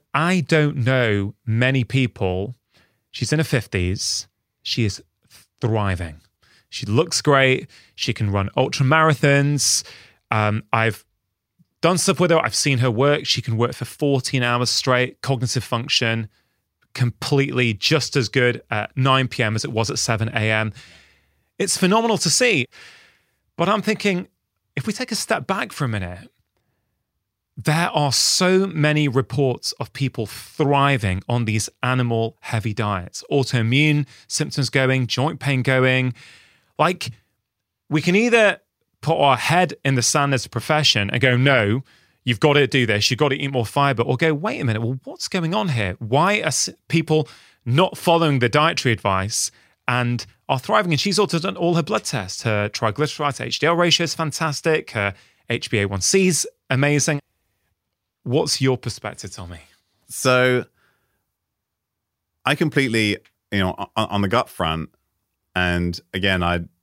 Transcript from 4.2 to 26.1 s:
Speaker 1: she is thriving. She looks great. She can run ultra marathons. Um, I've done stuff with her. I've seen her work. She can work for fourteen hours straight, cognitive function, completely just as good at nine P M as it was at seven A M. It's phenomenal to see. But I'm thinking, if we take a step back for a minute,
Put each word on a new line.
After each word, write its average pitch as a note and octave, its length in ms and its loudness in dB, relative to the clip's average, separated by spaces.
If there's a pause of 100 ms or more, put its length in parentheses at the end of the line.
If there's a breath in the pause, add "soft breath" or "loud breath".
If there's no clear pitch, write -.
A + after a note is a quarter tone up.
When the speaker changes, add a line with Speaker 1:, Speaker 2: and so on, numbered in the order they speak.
Speaker 1:
she - 220 -4
is G2 180 -4 (580)
thriving. F#2+ 600 -2 (500 soft breath)
She - 160 -10
looks C#3 340 0
great. C3+ 480 2 (280 soft breath)
She - 160 -4
can G#2+ 180 -2
run G2 260 0
ultra C3 300 0
marathons. D3 960 2 (480 loud breath)
Um, G#2+ 320 0 (100)
I've A2+ 320 0 (760)
done E3+ 180 2
stuff F3+ 220 0
with F3 100 2
her. E3 80 4
I've - 160 -2
seen C#3 240 0
her B2+ 120 2
work. C#3 360 2
She - 160 -2
can A2 140 -4
work A#2+ 180 0
for - 100 -12
fourteen C3+ 580 -2
hours A#2+ 280 0
straight, B2+ 500 0
cognitive B2+ 440 -2
function, A2+ 640 -2 (640)
completely B2+ 800 0
just - 420 -2
as B2 120 0
good B2 420 0
at G#2 260 -6
nine C3 320 2
P - 140 -4
M A2 140 0
as A2 80 -4
it - 80 -8
was A2+ 180 -2
at C#3+ 80 -6
seven A2 300 -2
A A2 240 -2
M. A2 200 0 (840 loud breath)
It's - 180 -2
phenomenal G#3+ 420 2
to - 120 -2
see. G3+ 360 2 (880 loud breath)
But E3+ 120 0
I'm G3+ 140 2
thinking, F#3+ 460 -2 (480)
if - 100 -4
we A3 80 -2
take - 180 -10
a G#3+ 40 -4
step D#3 300 -4
back G3+ 260 -4
for - 120 -6
a C3 40 -2
minute, F#2+ 420 -8 (1300)